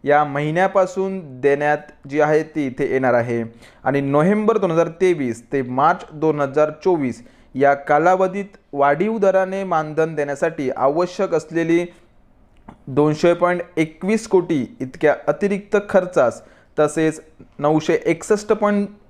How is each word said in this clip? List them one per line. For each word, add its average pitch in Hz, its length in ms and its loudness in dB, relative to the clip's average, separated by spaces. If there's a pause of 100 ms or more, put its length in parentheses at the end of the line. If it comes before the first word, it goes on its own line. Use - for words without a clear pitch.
या 143 200 4
महिन्यापासून 185 960 -2 (220)
देण्यात 147 500 0 (180)
जी 143 120 0
आहे 156 220 4
ती 156 240 -4
इथे 131 240 -4
येणार 131 220 2
आहे 117 300 0 (400)
आणि 139 180 0
नोव्हेंबर 202 560 2
दोन 190 140 0
हजार 165 160 2
तेवीस 151 560 -2 (100)
ते 135 80 0
मार्च 135 520 0
दोन 151 280 0
हजार 147 280 0 (140)
चोवीस 147 400 -2 (320)
या 139 180 4
कालावधीत 180 840 0 (160)
वाढीव 147 440 0
दराने 190 460 0
मानधन 160 520 -2
देण्यासाठी 147 540 -2
आवश्यक 170 640 0
असलेली 165 520 0 (1000)
दोनशे 151 460 2
पॉइंट 175 280 0 (160)
एकवीस 185 500 -2
कोटी 170 520 0
इतक्या 139 360 0 (120)
अतिरिक्त 202 500 -2 (120)
खर्चास 175 520 0 (380)
तसेच 156 420 0 (380)
नऊशे 151 460 2
एकसष्ट 208 480 0
पॉइंट 208 340 0 (220)